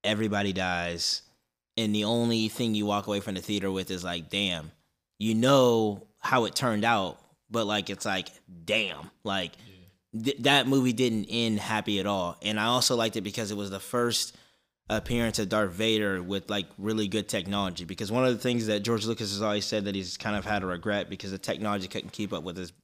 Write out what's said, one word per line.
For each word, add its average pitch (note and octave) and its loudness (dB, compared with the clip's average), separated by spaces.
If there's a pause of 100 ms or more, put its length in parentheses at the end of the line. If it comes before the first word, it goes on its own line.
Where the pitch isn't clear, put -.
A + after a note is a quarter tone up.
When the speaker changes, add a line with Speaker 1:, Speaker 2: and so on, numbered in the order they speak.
Speaker 1:
Everybody G2+ 0
dies. F2 -2 (560)
And G#2+ 0
the G#2 2
only A2+ 2
thing A2+ 0
you G#2 0
walk G2+ 0
away G#2 0
from G2 -6
the F#2 -6
theater G2 0
with F#2+ -2
is F2+ -4
like, F2 -6
"Damn." F2+ -2 (460)
You A2 0
know A#2 6 (140)
how B2 2
it - -2
turned A2 2
out, G#2 2 (320)
but, A2+ 0
like, G2+ 0
it's G2 -6
like, F#2+ 0 (380)
"Damn." F#2 -2 (140)
Like, G2 -2 (600)
Speaker 2:
Yeah. A2+ -6
Speaker 1:
th-, C3+ -2
that C3+ 6
movie B2+ 4
didn't A2+ 2
end A2+ 0
happy G#2+ 0
at F#2 0
all. F#2 0
And G#2+ -2
I G#2+ 0
also B2 2
liked A2+ 2
it A2+ -2
because G2+ -4
it G#2 -4
was G2+ -6
the F#2+ -6
first A#2+ -2 (540)
appearance A2+ 0
of G#2 -2
Darth G#2+ 2
Vader G#2 2
with, F#2 -4
like, G2+ -2 (100)
really G#2+ 0
good G#2 -2
technology. F#2+ -2
Because F#2+ -6
one B2+ 2
of B2+ 4
the A2 -2
things A#2+ 0
that G#2+ 2
George A2 0
Lucas A2 -2
has G2+ -4
always G#2 0
said G#2+ 0
that G2+ -2
he's F#2 -4
kind G#2+ -2
of G2 -4
had G#2 0
a F#2 -2
regret F#2 -2
because F#2+ -10
the G2 -6
technology G2+ -4
couldn't F2+ -10
keep G2+ -6
up E2 -4
with F2 -8
his, F2+ -8 (120)